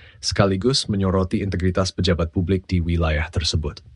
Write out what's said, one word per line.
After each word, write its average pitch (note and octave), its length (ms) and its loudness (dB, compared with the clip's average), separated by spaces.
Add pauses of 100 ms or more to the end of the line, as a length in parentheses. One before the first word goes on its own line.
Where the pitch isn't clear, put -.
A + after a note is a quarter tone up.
(240)
sekaligus G2+ 640 2
menyoroti G2 560 0
integritas F#2 480 0
pejabat E2+ 400 0
publik F#2 320 0
di F#2 160 0
wilayah D#2+ 480 0
tersebut. D2+ 560 -2 (120)